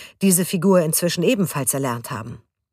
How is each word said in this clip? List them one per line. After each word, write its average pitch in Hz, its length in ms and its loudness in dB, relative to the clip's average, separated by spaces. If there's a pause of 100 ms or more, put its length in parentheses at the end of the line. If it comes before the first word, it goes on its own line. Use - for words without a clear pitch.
(200)
diese 185 240 4
Figur 185 380 2
inzwischen 170 420 -2
ebenfalls 175 480 0
erlernt 123 380 -4
haben. 113 320 -10 (300)